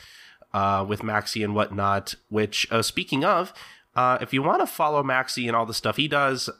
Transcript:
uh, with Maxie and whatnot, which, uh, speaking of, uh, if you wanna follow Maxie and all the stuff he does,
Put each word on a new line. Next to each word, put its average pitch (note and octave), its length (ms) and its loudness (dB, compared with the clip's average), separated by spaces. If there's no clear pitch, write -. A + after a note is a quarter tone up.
uh, G2 340 0
with G#2 140 -4
Maxie G#2+ 420 -2
and G#2 120 -2
whatnot, G2 580 0
which, G#2 440 0
uh, A2+ 100 2
speaking C3 420 -2
of, F#3 300 2
uh, B2+ 240 4
if - 140 -8
you C3+ 100 2
wanna G#3 240 2
follow D3+ 340 0
Maxie C3 460 0
and A#2 80 2
all A2+ 100 2
the A2+ 80 -6
stuff A2 220 0
he C#3+ 140 0
does, C#3 400 0